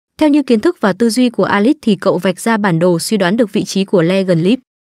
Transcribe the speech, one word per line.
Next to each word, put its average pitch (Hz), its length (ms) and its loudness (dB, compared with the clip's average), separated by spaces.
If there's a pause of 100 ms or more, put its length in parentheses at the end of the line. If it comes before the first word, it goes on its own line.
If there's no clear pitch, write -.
(200)
Theo 302 100 2
như 285 140 2
kiến 226 160 0
thức 339 220 -2
và 190 120 0
tư 226 160 0
duy 240 200 0
của 202 140 -2
Alice 208 380 0
thì 214 140 0
cậu 170 220 -2
vạch 180 220 -4
ra 226 180 -2
bản 190 220 0
đồ 175 200 2
suy 214 180 -4
đoán 185 200 0
được 233 160 -2
vị 185 100 -2
trí 190 220 -4
của 185 160 0
Legon 185 360 0
Leaf. 190 200 0 (420)